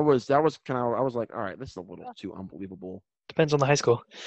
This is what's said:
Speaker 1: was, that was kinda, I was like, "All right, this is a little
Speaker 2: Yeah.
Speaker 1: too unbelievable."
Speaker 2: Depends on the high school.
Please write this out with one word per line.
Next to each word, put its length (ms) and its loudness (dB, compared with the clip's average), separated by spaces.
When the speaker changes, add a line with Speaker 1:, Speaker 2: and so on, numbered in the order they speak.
Speaker 1:
was, 240 4
that 160 4
was 140 2
kinda, 240 -4
I 200 0
was 140 -2
like, 180 -6
"All 80 -8
right, 160 -6
this 140 -14
is 60 -14
a 40 -12
little 240 -14
Speaker 2:
Yeah. 100 -16
Speaker 1:
too 180 -12
unbelievable." 720 -12
Speaker 2:
Depends 260 2
on 60 4
the 60 4
high 100 6
school. 280 4